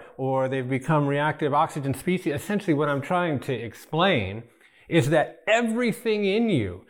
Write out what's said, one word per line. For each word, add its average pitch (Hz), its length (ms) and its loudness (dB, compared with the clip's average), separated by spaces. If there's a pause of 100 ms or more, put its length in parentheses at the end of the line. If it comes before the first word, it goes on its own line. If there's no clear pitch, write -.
(160)
or 131 320 0
they've 131 200 -2
become 143 400 0
reactive 147 440 0
oxygen 147 420 0
species. 180 380 -2
Essentially, 175 420 -2
what 147 140 2
I'm 139 140 -2
trying 175 380 -2
to - 120 -6
explain 117 920 -2 (440)
is 156 220 4
that 156 380 2
everything 220 760 2
in 220 240 2
you 101 420 -2